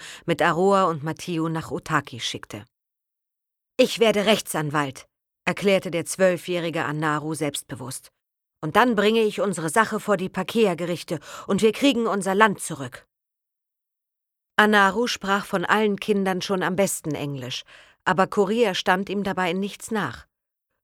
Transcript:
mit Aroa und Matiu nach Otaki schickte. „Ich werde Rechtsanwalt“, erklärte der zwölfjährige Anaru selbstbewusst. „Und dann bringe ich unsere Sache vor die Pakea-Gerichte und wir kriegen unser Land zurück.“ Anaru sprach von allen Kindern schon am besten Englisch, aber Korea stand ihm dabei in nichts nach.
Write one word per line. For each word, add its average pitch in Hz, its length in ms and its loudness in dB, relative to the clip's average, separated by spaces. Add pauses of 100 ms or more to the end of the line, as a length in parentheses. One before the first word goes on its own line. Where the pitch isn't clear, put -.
(260)
mit 165 160 0
Aroa 185 440 4
und 160 180 -2
Matiu 160 440 -4
nach 160 240 -6
Otaki 139 480 -4
schickte. 110 460 -10 (1120)
„Ich 247 220 4
werde 208 260 4
Rechtsanwalt“, 151 840 -2 (380)
erklärte 185 460 0
der 160 140 -4
zwölfjährige 170 800 0
Anaru 151 500 -2
selbstbewusst. 135 760 -8 (520)
„Und 156 140 -2
dann 233 200 4
bringe 214 260 4
ich 214 200 0
unsere 170 280 -2
Sache 220 300 2
vor 202 180 0
die 185 120 -2
Pakea-Gerichte 175 880 -2 (260)
und 196 160 0
wir 220 100 6
kriegen 233 360 2
unser 190 280 -2
Land 208 240 4
zurück.“ - 480 -12 (1500)
Anaru 208 500 4
sprach 196 380 -2
von 175 200 -4
allen 208 320 2
Kindern 190 440 0
schon 185 220 -2
am 180 120 -2
besten 165 400 -2
Englisch, 131 480 -8 (420)
aber 185 220 2
Korea 208 460 2
stand 190 360 0
ihm 196 140 -4
dabei 185 280 -2
in 185 80 -2
nichts - 320 -8
nach. 175 340 -4 (580)